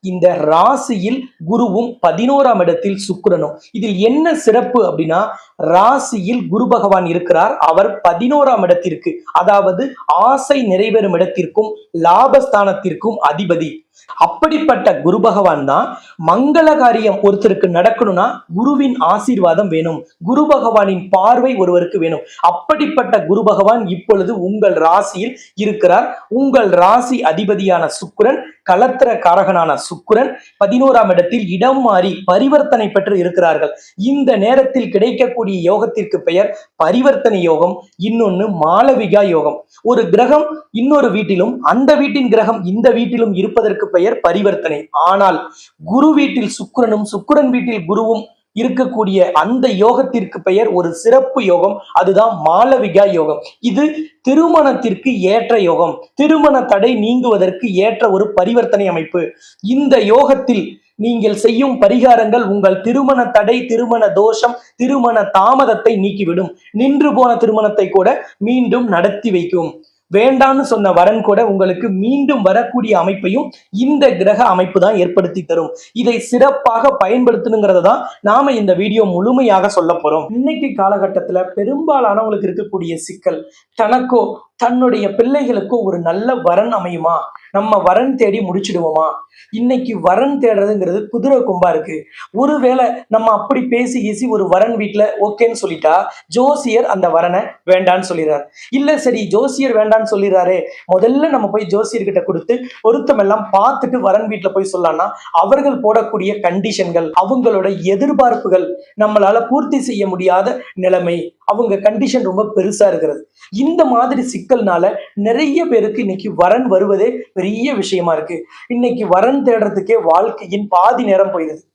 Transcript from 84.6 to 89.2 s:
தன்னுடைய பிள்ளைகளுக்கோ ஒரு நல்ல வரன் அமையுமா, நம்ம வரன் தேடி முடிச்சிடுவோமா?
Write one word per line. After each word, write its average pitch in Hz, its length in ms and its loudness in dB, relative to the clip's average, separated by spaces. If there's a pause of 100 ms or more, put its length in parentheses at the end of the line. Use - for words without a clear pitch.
தன்னுடைய 247 420 0 (140)
பிள்ளைகளுக்கோ 254 640 0
ஒரு 190 120 -2 (100)
நல்ல 208 280 -2 (120)
வரன் 208 300 0
அமையுமா, 170 380 -4 (400)
நம்ம 208 320 0
வரன் 233 320 2
தேடி 214 200 0 (100)
முடிச்சிடுவோமா? 170 580 -2 (460)